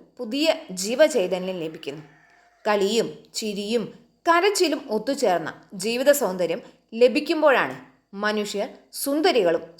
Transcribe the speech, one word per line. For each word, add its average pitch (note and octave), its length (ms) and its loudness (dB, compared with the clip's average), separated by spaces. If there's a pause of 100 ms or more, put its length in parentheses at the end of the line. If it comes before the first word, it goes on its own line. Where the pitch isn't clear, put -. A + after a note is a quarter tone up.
(180)
പുതിയ B3+ 280 -2 (360)
ജീവചൈതന്യം F#3+ 840 0
ലഭിക്കുന്നു. D#3 380 -10 (680)
കളിയും G3+ 400 2 (300)
ചിരിയും G#3 460 -4 (440)
കരച്ചിലും F4 520 2 (160)
ഒത്തുചേർന്ന F3+ 560 -2 (320)
ജീവിത A#3+ 260 2 (120)
സൗന്ദര്യം F#3 400 -2 (400)
ലഭിക്കുമ്പോഴാണ് C4 720 4 (480)
മനുഷ്യർ G#3+ 440 -2 (340)
സുന്ദരികളും C4 600 2 (160)